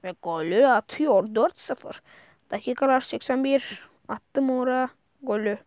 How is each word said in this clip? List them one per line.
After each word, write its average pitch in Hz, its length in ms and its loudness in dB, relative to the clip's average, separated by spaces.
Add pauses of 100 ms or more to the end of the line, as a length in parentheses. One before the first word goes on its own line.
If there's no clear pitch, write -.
Ve 180 180 -10
golü 170 440 2
atıyor. 220 680 2
Dört 277 240 0
sıfır. - 440 -12 (480)
Dakikalar 262 500 0
seksen - 440 -4
bir. 269 440 -2 (200)
Attı - 340 -4
Mora 254 460 0 (340)
golü. 208 440 -4